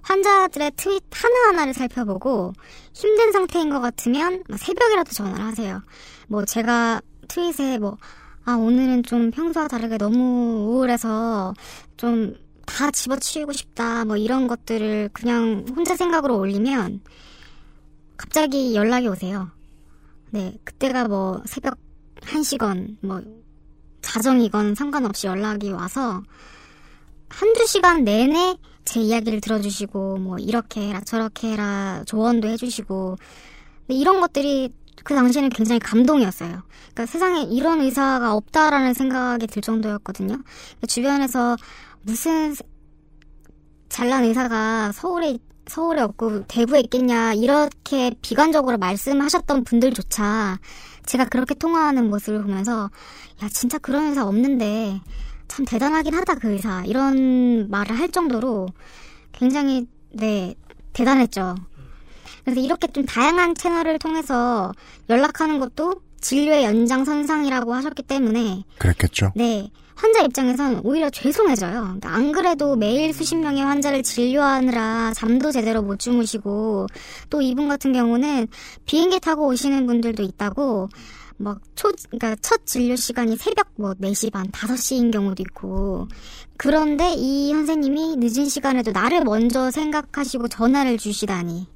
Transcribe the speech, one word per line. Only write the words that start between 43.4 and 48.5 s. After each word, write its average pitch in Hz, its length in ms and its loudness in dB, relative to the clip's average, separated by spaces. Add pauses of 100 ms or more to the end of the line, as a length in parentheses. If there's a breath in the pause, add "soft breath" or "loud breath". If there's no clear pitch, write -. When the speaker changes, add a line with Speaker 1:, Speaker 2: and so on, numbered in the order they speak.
Speaker 1:
잘난 247 360 0
의사가 226 680 0
서울에, 339 440 -4 (300)
서울에 320 340 -2
없고 214 460 -2
대구에 247 340 2
있겠냐." 240 520 0
이렇게 269 800 0 (100)
비관적으로 269 560 2